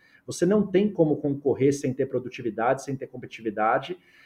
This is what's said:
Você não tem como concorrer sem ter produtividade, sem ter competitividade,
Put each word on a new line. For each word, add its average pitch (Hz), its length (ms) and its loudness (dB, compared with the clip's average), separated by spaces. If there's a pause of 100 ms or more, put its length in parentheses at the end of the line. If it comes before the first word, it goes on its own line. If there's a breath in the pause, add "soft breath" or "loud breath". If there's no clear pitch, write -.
(280 soft breath)
Você 131 180 -2
não 202 220 4
tem 202 240 2
como 151 260 2
concorrer 139 560 2
sem 135 200 -2
ter 131 140 -2
produtividade, 120 760 -2
sem 135 140 -6
ter 123 100 -10
competitividade, 113 880 -2 (280 soft breath)